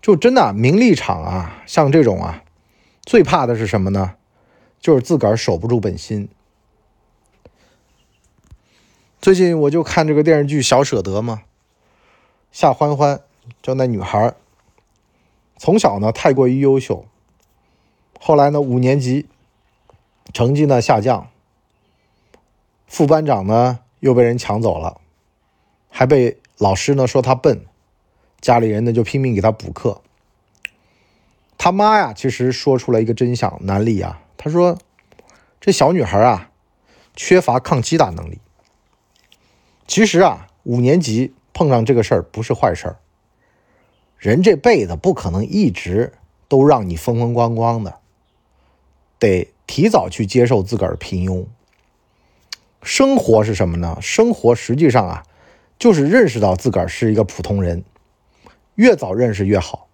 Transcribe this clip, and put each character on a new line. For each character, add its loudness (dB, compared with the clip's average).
就 4
真 2
的 4
啊， 0
名 2
利 4
场 -4
啊， -8
像 0
这 6
种 0
啊， -10
最 4
怕 0
的 0
是 -4
什 -2
么 -2
呢？ -2
就 2
是 2
自 -2
个 0
儿 2
守 -2
不 -6
住 0
本 -6
心。 -10
最 4
近 2
我 2
就 0
看 -2
这 0
个 2
电 2
视 0
剧 -2
《小 2
舍 -4
得》 -6
嘛， -8
夏 2
欢 -2
欢 0
就 -4
那 -2
女 -4
孩 -4
儿， 0
从 2
小 0
呢 -2
太 0
过 2
于 0
优 2
秀， -8
后 0
来 2
呢 -2
五 -2
年 2
级 -4
成 0
绩 2
呢 4
下 0
降， -4
副 -2
班 2
长 -2
呢 0
又 2
被 4
人 0
抢 -6
走 -2
了， -10
还 -2
被 2
老 0
师 -2
呢 0
说 0
她 0
笨， 0
家 2
里 0
人 -2
呢 -2
就 0
拼 -4
命 -2
给 -2
她 2
补 -10
课。 -6
她 0
妈 2
呀， -2
其 -4
实 -2
说 0
出 -4
来 2
一 0
个 -2
真 -2
相， -6
难 -2
理 -2
啊。 -10
她 -8
说： 2
“这 0
小 2
女 0
孩 -2
啊， 2
缺 2
乏 0
抗 -2
击 -2
打 2
能 -12
力。” -18
其 2
实 2
啊， 0
五 -2
年 4
级 -4
碰 0
上 2
这 2
个 2
事 0
儿 0
不 -12
是 -4
坏 0
事 -10
儿， -14
人 0
这 4
辈 2
子 -8
不 -2
可 -6
能 -4
一 0
直 -6
都 4
让 2
你 -6
风 -4
风 -2
光 0
光 -2
的， -14
得 0
提 0
早 2
去 -6
接 2
受 0
自 -8
个 -4
儿 -6
平 -8
庸。 -6
生 2
活 2
是 -2
什 0
么 -4
呢？ -6
生 0
活 2
实 -4
际 0
上 0
啊， -12
就 4
是 2
认 4
识 -6
到 2
自 -2
个 -2
儿 -4
是 -2
一 0
个 2
普 -8
通 -4
人， -4
越 4
早 -8
认 0
识 -2
越 2
好。 -8